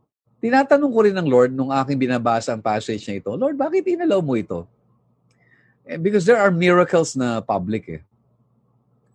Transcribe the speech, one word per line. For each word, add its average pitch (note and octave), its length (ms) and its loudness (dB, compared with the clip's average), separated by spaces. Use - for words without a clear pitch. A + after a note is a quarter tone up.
tinatanong C4+ 480 2
ko A3 160 2
rin G3+ 160 4
ng D#3+ 80 0
Lord B2+ 240 4
nung C3 160 -4
aking C3+ 320 -2
binabasa A#2+ 560 -2
ang A2 80 -14
passage A2 400 -4
na G2 160 -8
ito, - 160 -8
"Lord, C4+ 160 -2
bakit D#4 320 -2
inalaw E4 400 0
mo C3+ 80 -2
ito?" F2+ 320 -4
Eh, E3 160 -10
because G3 240 0
there A3+ 160 4
are G3+ 80 4
miracles F3 640 2
na A#2+ 320 -2
public G2+ 440 -4
eh. D#2+ 120 -12